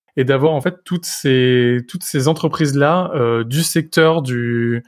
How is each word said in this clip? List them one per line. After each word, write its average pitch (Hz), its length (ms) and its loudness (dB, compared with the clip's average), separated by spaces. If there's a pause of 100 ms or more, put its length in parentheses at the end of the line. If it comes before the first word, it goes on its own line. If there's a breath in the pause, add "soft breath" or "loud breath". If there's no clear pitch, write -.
(160)
et 131 80 0
d'avoir 139 300 2
en 139 80 -2
fait 180 240 -6
toutes 175 200 -6
ces, 123 840 2
toutes - 140 -12
ces 139 260 0
entreprises 156 480 -2
là, 165 380 0
euh, 117 280 0
du 135 200 -2
secteur 160 580 2
du, 120 680 -2